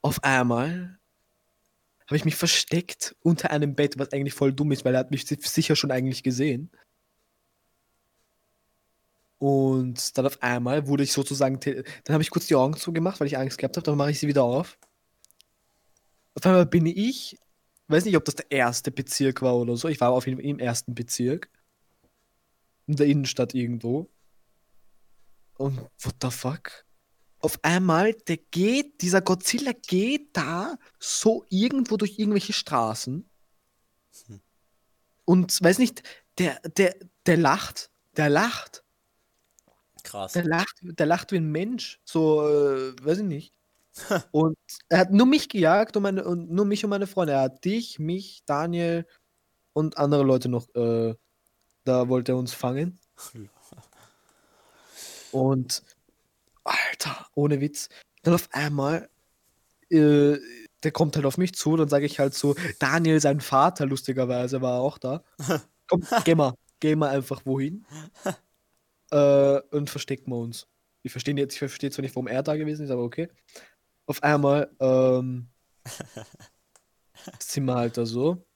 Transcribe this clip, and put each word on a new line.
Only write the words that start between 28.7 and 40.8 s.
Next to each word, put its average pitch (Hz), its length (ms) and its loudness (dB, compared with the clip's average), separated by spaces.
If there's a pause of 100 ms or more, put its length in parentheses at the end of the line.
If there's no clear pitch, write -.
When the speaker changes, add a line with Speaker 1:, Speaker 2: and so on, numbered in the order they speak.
Speaker 1:
dieser 180 180 2
Godzilla 233 520 -2
geht 247 640 -2
da 180 400 -6 (220)
so - 520 0
irgendwo 233 460 0
durch 208 220 -4
irgendwelche 208 360 0
Straßen. 127 760 -4 (1000)
Speaker 2:
Hm. 101 140 -20 (840)
Speaker 1:
Und, 180 360 4
weiß 180 160 6
nicht, 247 240 0 (360)
der, 170 220 -2
der, 180 360 0 (300)
der 165 100 4
lacht, 165 540 0 (260)
der 151 140 2
lacht. 208 520 -2 (1200)
Speaker 2:
Krass. 98 320 -10
Speaker 1:
Der 175 100 0
lacht, 165 380 -2